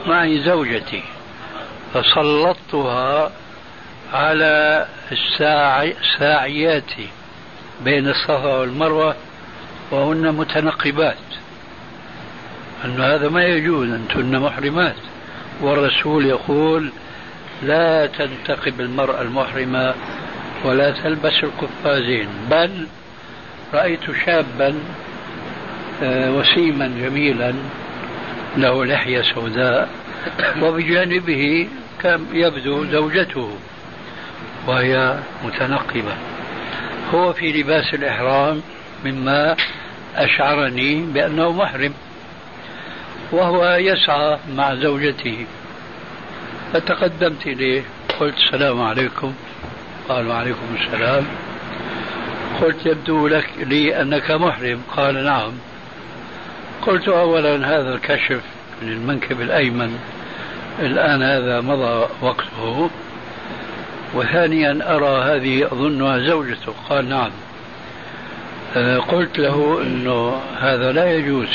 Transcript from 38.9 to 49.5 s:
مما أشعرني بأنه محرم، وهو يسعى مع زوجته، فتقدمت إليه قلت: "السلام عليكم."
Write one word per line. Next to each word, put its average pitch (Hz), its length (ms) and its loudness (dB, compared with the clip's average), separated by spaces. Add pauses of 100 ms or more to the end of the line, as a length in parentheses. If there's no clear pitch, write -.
مما 139 500 2 (600)
أشعرني 143 840 2
بأنه 160 500 2
محرم، 143 420 0 (1400)
وهو 175 480 4
يسعى 151 580 4 (180)
مع 139 200 2
زوجته، 139 720 0 (1300)
فتقدمت 165 760 0
إليه 131 360 0 (360)
قلت: 147 180 0
"السلام 131 440 4
عليكم." 123 520 0 (760)